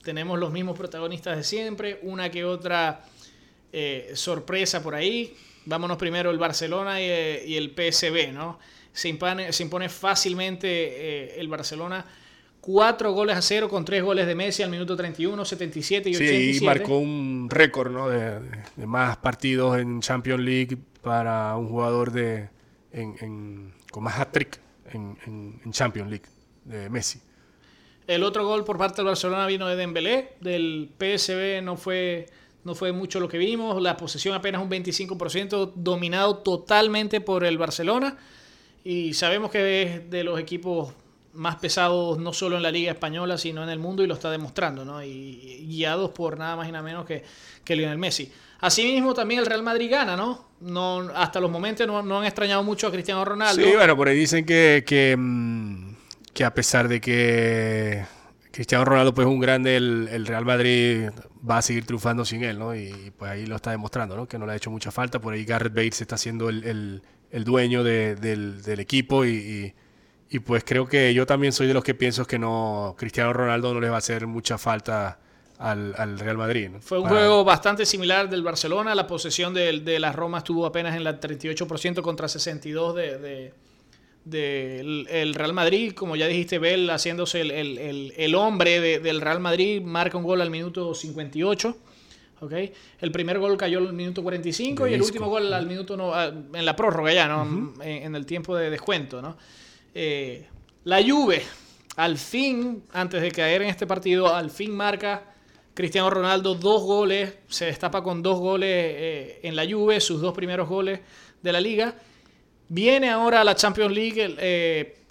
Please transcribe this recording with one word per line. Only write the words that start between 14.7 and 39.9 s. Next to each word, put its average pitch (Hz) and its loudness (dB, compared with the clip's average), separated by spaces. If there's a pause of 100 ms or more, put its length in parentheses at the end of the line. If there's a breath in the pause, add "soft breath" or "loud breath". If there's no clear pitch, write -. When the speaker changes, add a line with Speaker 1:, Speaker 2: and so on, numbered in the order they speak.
Speaker 1:
minuto 175 -4
treinta 165 -6
y 165 2
uno, 202 -4
setenta 170 -6
y 147 -6
siete 196 -2
y 175 2
Speaker 2:
Sí, 170 2
Speaker 1:
ochenta 143 6
y 131 4
siete. 135 2
Speaker 2:
y - 4
marcó 139 4
un 135 -2
récord, 127 2
¿no? 131 -4
De, 113 -2
de, 120 -12 (180)
de 120 -10
más 123 2
partidos 127 2
en 120 -2
Champions 127 0
League 127 0 (240)
para 113 0
un 117 -4
jugador 120 0
de, 113 -2 (440 soft breath)
en, 110 -10
en, 104 -12 (160)
con 107 -10
más 113 -4
hat-trick - -2 (320)
en, 104 -12
en, 107 -14
en 113 -8
Champions 107 -4
League, 104 -10 (380)
de 104 -12
Messi. 117 -6 (840 soft breath)
Speaker 1:
El 175 0
otro 202 0
gol 208 0
por 196 -4
parte 190 -2
del 202 0
Barcelona 185 0
vino 190 -2
de 180 -2
Dembélé, 180 -2
del 165 -4
P 196 -2
S 196 -2
V 190 -2
no 180 -6
fue, 180 -4 (360 soft breath)
no 175 -10
fue 180 -2
mucho 185 -4
lo 180 0
que 165 -6
vimos, 214 0
la 175 2
posesión 170 -4
apenas 190 -2
un 196 -4
veinticinco 185 -4
por 170 -4
ciento, 196 -2
dominado 180 0
totalmente 214 2
por 190 0
el 170 2
Barcelona. 202 0 (680 loud breath)
Y 175 -2
sabemos 202 0
que 196 2
es 170 -6